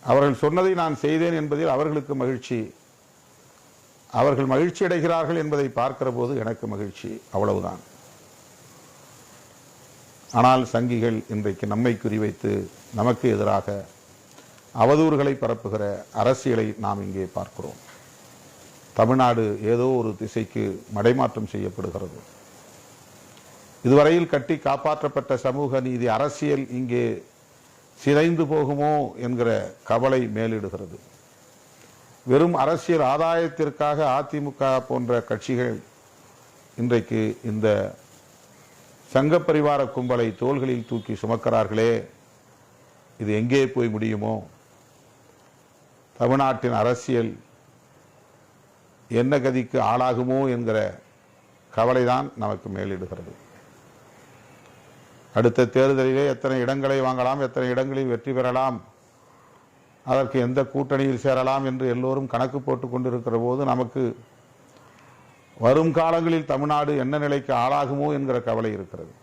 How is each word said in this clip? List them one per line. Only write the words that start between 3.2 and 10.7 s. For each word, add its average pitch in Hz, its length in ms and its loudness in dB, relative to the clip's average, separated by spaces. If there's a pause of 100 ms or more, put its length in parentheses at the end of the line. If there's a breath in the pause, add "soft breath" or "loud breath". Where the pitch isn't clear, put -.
அவர்கள் 135 320 2
மகிழ்ச்சி 170 340 0
அடைகிறார்கள் 165 560 0
என்பதை 147 240 0 (120)
பார்க்கிற 131 380 -2
போது 123 160 -2 (100)
எனக்கு 113 300 -6
மகிழ்ச்சி, 101 360 -8 (260)
அவ்வளவுதான். 95 460 -2 (2500)
ஆனால் 127 240 6 (100)